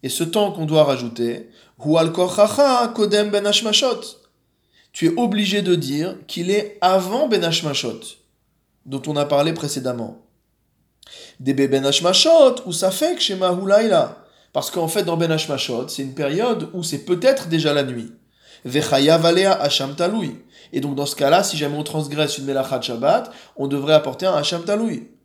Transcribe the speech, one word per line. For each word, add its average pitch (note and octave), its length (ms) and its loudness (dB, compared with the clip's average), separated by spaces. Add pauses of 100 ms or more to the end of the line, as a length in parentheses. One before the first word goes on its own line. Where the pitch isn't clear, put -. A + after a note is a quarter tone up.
et C3+ 60 -6
ce D3+ 160 -4
temps G3+ 300 0
qu'on D#3+ 120 -6
doit D3+ 200 6
rajouter, A#2+ 640 -4 (360)
Hu D#3 120 2
Al E3 160 2
Korchacha G#3+ 800 2
Kodem G#3 360 2
Ben G3+ 140 0
Hashmashot. G#3 540 2 (960)
Tu D#3+ 140 0
es E3 100 2
obligé G#3 440 0
de F3 140 2
dire D3+ 400 -4 (100)
qu'il F3 260 -4
est G#3 280 -2
avant F#3+ 480 2
Ben G3+ 160 2
Hashmashot, D3+ 560 -4 (840)
dont C3+ 220 -8
on D3 100 -2
a D3 80 0
parlé D3 260 2
précédemment. B2+ 760 -6 (1160)
Debe C3+ 280 2
Ben C3+ 160 2
Hashmashot, A#3+ 800 4
ou F#3 60 -8
Safek F#3+ 480 -2
Shema F#3 320 -2
Hu F#3 160 -4
Laila. G3+ 560 2 (300)
Parce - 180 -4
qu'en E3 160 -2
fait, F#3+ 160 -2
dans E3+ 140 -2
Ben E3 140 0
Hashmashot, C3 580 -4
c'est - 140 -6
une C3 100 -8
période E3 600 -2
où F3+ 80 -6
c'est E3 180 -6
peut-être F#3 500 0
déjà D3+ 240 2
la C#3+ 100 2
nuit. B2 300 -8 (500)
Vechayav D3 640 2
Alea F#3 260 4 (100)
Hasham C#3+ 340 -2
Talui. F3 420 -2 (340)
Et C#3 80 -2
donc, C#3 160 -4
dans C#3+ 120 -4
ce - 100 -8
cas-là, D#3+ 260 4
si - 140 -4
jamais D3 200 -4
on D3+ 60 -6
transgresse D3+ 540 -4
une C3+ 80 -10
Melachat C3+ 340 -2
Shabbat, C#3 540 -2 (240)
on C#3 100 -4
devrait C#3+ 280 0
apporter D3 320 0
un F#3 80 2
Hasham E3 280 -2
Talui. G3+ 460 -4 (140)